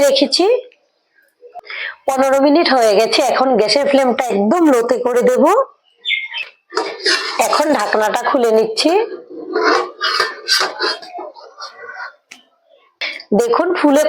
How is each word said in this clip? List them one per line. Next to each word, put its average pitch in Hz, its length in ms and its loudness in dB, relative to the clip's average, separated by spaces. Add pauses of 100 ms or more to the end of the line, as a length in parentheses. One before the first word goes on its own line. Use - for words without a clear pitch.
রেখেছি। 277 380 2 (1600)
পনেরো 269 380 0
মিনিট 302 300 4
হয়ে 226 240 4
গেছে, - 200 0 (120)
এখন 262 160 0 (120)
গ্যাসের 220 320 2
ফ্লেমটা 262 320 2 (100)
একদম 214 300 2 (100)
লোতে 240 220 2 (100)
করে 247 240 0
দেব। 247 140 2 (2000)
এখন - 180 0 (120)
ঢাকনাটা 214 520 0
খুলে 240 280 2
নিচ্ছি। 226 340 0 (4000)
দেখুন 240 280 0 (120)
ফুলে 294 300 4